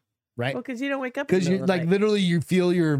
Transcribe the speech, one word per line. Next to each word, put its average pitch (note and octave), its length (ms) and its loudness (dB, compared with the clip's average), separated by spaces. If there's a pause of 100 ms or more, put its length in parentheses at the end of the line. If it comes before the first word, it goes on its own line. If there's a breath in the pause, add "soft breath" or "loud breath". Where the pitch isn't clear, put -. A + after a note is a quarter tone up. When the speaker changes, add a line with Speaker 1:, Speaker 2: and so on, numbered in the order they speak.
(380)
Speaker 1:
right? B2+ 180 -4
Speaker 2:
Well, B3 80 -8
'cause B3 180 -10
you C#4 80 -4
don't C4+ 120 -4
wake B3+ 160 -8
up C#4 140 -6
in A#3 40 4
the F#3 40 4
Speaker 1:
'Cause F3 80 0
you, F3 60 0
Speaker 2:
middle F#3+ 100 -2
of F3 40 -2
the F#3+ 60 2
Speaker 1:
like, F3 100 -2
Speaker 2:
night. E3 60 -2
Speaker 1:
literally G3+ 320 2
you F3 200 2
feel F3+ 320 2
your, D#3+ 260 2